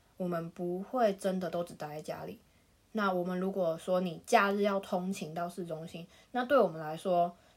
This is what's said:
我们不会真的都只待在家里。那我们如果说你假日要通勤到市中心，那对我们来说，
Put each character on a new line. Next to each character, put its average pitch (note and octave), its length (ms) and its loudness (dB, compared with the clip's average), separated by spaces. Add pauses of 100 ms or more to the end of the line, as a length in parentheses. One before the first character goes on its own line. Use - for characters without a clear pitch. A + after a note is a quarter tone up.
(180)
我 F#3 100 -2
们 E3+ 240 -2
不 F3+ 320 -4
会 A3+ 320 2
真 F#3+ 240 -2
的 F3+ 100 -2
都 E3+ 140 -2
只 - 100 -8
待 D3+ 140 -10
在 D3+ 140 -10
家 D#3+ 240 -10
里。 A3 140 -14 (540)
那 G3+ 180 2
我 F3+ 120 0
们 F3+ 160 -2
如 F#3+ 120 0
果 F3 260 0
说 F3+ 240 0
你 E3 240 -4
假 G3+ 260 6
日 G3+ 100 0
要 G3+ 180 2
通 F#3+ 340 -2
勤 D#3 200 -6
到 F3 140 -4
市 F3+ 180 -8
中 E3 220 -8
心， F3 180 -12 (260)
那 B3 140 -2
对 C#4 120 6
我 G#3+ 100 8
们 D#3+ 120 -6
来 D#3 180 -6
说， F3 380 2 (220)